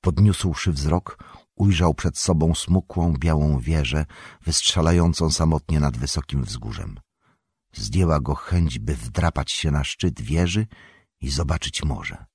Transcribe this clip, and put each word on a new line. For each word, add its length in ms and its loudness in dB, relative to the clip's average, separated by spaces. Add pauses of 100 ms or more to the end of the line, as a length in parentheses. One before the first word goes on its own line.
Podniósłszy 680 2
wzrok, 460 0 (380)
ujrzał 380 4
przed 240 -2
sobą 380 2
smukłą, 640 0
białą 400 2
wieżę, 460 0 (360)
wystrzelającą 880 2
samotnie 480 0
nad 180 0
wysokim 460 -4
wzgórzem. 560 -10 (720)
Zdjęła 460 2
go 160 -2
chęć, 440 0
by 160 -4
wdrapać 560 -2
się 200 -2
na 120 0
szczyt 380 -4
wieży 460 0 (540)
i 80 -6
zobaczyć 540 -4
morze. 520 -6